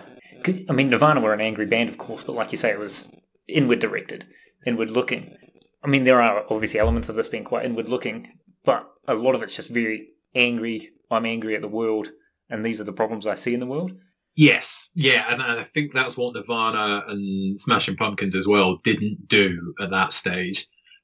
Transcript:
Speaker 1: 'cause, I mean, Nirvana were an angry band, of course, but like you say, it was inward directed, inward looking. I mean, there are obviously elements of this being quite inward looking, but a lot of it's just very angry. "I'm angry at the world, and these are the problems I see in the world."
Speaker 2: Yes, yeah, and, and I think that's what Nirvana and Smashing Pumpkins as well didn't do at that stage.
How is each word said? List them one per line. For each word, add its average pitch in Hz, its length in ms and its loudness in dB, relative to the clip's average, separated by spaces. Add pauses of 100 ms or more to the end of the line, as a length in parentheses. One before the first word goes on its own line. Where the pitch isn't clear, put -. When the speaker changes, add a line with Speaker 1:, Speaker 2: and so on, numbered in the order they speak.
(440)
Speaker 1:
'cause, 185 120 0 (120)
I 151 60 0
mean, 135 160 4
Nirvana 135 320 6
were 107 120 2
an 107 80 -2
angry 107 260 -2
band, 113 220 2
of - 100 -14
course, - 240 -12
but 131 100 -8
like 113 180 -4
you 139 60 -6
say, 110 140 0
it 101 80 -4
was - 320 -12 (360)
inward 123 320 2
directed, - 460 -6 (400)
inward 113 240 0
looking. 123 480 -4 (460)
I 151 40 -4
mean, 139 160 2
there 127 180 8
are 107 280 2
obviously 110 300 -2
elements 117 300 2
of 107 60 -4
this 113 120 -2
being 113 160 -8
quite 117 220 -4
inward 113 220 -4
looking, 117 440 -6 (340)
but 120 240 2 (180)
a 135 60 2
lot 127 220 2
of 113 80 -4
it's 101 120 -12
just - 140 -12
very 117 400 -4 (240)
angry. 117 560 0 (220)
"I'm 113 140 2
angry 113 300 -4
at 107 60 -4
the 110 80 -8
world, 110 420 -2 (380)
and 113 160 -6
these 110 160 -4
are - 20 -8
the 98 80 -8
problems 107 360 -2
I 101 80 -2
see 120 180 -4
in 123 80 -2
the 123 40 -6
world." 160 280 -6 (420)
Speaker 2:
Yes, - 580 4
yeah, 131 360 2
and, 123 120 -2
and 117 180 -2
I 117 40 -8
think 147 300 -4
that's 127 240 -2
what 123 180 -4
Nirvana 110 720 -2
and 98 500 -2
Smashing 107 380 0
Pumpkins 101 400 -2
as 92 100 0
well 98 380 6
didn't 107 460 -2
do 87 500 2
at 95 120 -6
that 95 200 0
stage. 92 560 -4 (360)